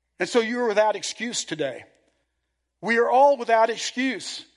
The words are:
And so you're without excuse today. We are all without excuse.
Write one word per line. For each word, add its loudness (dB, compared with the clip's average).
And -2
so 2
you're -4
without 2
excuse -8
today. -6
We 0
are 2
all 6
without 2
excuse. -6